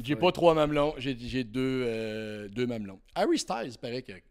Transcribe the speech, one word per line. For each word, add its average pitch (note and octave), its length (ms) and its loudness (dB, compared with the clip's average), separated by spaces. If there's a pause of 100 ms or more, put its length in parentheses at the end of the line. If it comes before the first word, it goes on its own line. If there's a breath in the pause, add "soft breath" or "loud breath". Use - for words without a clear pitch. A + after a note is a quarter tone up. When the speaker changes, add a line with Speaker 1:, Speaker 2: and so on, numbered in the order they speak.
Speaker 1:
J'ai C#3 100 0
Speaker 2:
Fuck. C#3 80 0
Speaker 1:
pas F3+ 100 6
trois E3+ 220 6
mamelons, D3+ 440 2
j'ai, B2+ 200 -4
j'ai B2 260 -2
deux, C3 420 -2
euh, A2 640 -6
deux A#2+ 200 -2
mamelons. G#2 320 -6 (160)
Harry C4+ 240 2
Styles, G3 320 -6
il G#2 60 -16
paraît B2+ 260 -6
qu'il G2 120 -14
a - 20 -16 (140)